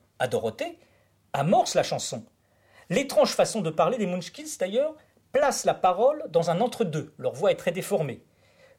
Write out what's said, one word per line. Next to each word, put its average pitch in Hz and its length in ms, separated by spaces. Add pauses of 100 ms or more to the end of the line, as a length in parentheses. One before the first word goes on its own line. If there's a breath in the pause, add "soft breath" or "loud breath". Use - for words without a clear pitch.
(200)
à 127 80
Dorothée, 117 500 (540 soft breath)
amorce 165 440
la 160 80
chanson. 123 420 (640 soft breath)
L'étrange 269 420
façon 208 300
de 160 80
parler 175 280
des 214 80
Munchkins, 180 380 (160)
d'ailleurs, 254 340 (380 soft breath)
place 269 340
la 165 80
parole 226 560
dans 170 220
un 175 100
entre-deux. 185 560
Leur 127 160
voix 175 180
est - 40
très - 160
déformée. 160 500 (580 soft breath)